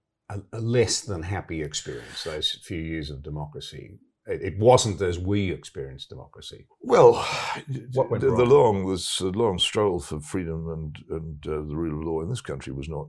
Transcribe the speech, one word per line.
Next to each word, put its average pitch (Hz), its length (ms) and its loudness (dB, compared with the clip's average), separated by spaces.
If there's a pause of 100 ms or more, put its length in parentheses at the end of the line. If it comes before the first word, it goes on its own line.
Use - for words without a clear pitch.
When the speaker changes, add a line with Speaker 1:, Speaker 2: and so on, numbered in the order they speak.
(360)
Speaker 1:
a, 104 60 -8 (120)
a 113 80 -8 (160)
less 113 240 2
than 87 200 -6
happy 87 400 -6
experience, - 640 -10
those 78 400 -6
few 87 160 -8
years 80 320 -6
of 69 100 -12
democracy. 73 760 -12 (260)
It, 95 160 -6
it 92 160 -6
wasn't 110 440 6
as 87 180 0
we 95 320 0
experienced 131 580 -12
democracy. - 580 -18 (120)
Speaker 2:
Well, 185 340 10 (800)
Speaker 1:
What 131 160 2
went 104 120 0
Speaker 2:
the, 101 80 6
the 117 180 6
Speaker 1:
wrong? 113 380 6
Speaker 2:
long, 95 60 0
this, - 300 -2
uh, 92 60 0
long 98 320 0
struggle 101 400 2
for 76 200 -6
freedom 82 560 -6
and, 76 220 -8 (200)
and, 76 300 -10
uh, 76 220 -4
the 73 60 -6
rule 78 240 -2
of 78 80 -4
law 80 140 -2
in 82 80 -6
this 123 120 -6
country 67 320 -8
was 69 160 -8
not 73 200 -8